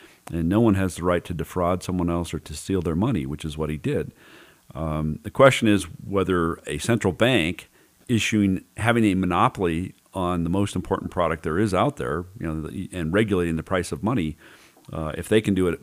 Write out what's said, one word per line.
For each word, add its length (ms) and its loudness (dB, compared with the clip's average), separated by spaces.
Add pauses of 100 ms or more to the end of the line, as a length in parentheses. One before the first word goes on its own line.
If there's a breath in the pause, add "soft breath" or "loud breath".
(320 loud breath)
and 160 0
no 120 4
one 140 6
has 220 -2
the 80 -10
right 200 2
to 100 -6
defraud 480 -2
someone 280 -2
else 220 -2
or 60 -4
to 160 -12
steal 260 -2
their 160 -2
money, 300 0
which 180 -8
is 140 -8
what 120 -4
he 60 -4
did. 360 -4 (640 loud breath)
Um, 500 -4
the 60 -10
question 380 6
is 160 4 (200)
whether 500 0 (120)
a 120 -4
central 340 0
bank 580 0 (380 soft breath)
issuing, 560 2 (140)
having 260 2
a 100 4
monopoly 800 0 (200)
on 300 -2
the 60 -2
most 240 0
important 360 -4
product 320 0
there 160 -2
is 160 0
out 240 2
there, 260 -4 (160)
you 60 -6
know, 160 -4
the, 300 -8
and 200 -4
regulating 440 2
the 60 -4
price 300 -2
of 100 -8
money, 340 -2 (540 loud breath)
uh, 280 -6
if 100 -10
they 140 4
can 120 0
do 140 2
it 140 -2